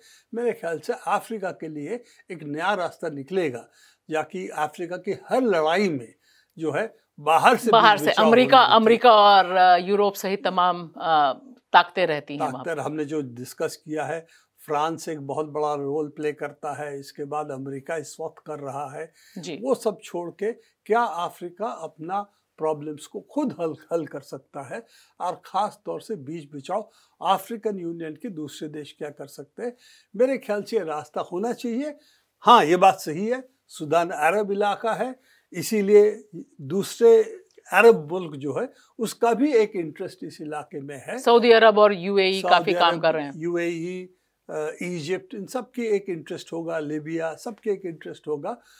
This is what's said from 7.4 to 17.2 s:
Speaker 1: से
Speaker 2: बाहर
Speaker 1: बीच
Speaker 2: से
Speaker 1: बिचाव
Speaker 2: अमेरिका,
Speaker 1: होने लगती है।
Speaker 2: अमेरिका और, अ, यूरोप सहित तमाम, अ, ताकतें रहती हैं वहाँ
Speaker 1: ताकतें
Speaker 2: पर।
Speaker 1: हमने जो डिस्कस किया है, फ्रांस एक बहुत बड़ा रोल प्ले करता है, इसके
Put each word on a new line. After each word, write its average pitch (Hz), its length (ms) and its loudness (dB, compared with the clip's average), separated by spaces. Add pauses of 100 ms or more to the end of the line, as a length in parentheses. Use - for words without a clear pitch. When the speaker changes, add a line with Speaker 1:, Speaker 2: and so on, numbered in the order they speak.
Speaker 1:
से 233 140 -2
Speaker 2:
बाहर 220 260 8
Speaker 1:
बीच - 40 -4
Speaker 2:
से 202 100 2
Speaker 1:
बिचाव 214 160 4
Speaker 2:
अमेरिका, 247 320 8
Speaker 1:
होने 240 60 8
लगती - 80 4
है। 220 40 6
Speaker 2:
अमेरिका 226 360 6
और, 202 380 8
अ, 185 260 6
यूरोप 196 380 0
सहित 196 300 -6
तमाम, 180 520 -2
अ, 151 360 2 (400)
ताकतें 180 340 4
रहती 147 280 -4
हैं 147 60 -8
वहाँ 147 120 -4
Speaker 1:
ताकतें 156 240 -8
Speaker 2:
पर। 143 40 -8
Speaker 1:
हमने 151 240 -6
जो 151 160 -6
डिस्कस 131 560 -10
किया 151 280 -8
है, 160 220 -10 (400)
फ्रांस 156 420 -4
एक 147 180 -10
बहुत 143 200 -6
बड़ा 147 280 -4
रोल 147 340 -4
प्ले 151 240 -6
करता 147 520 -10
है, 143 160 -12
इसके 143 240 -14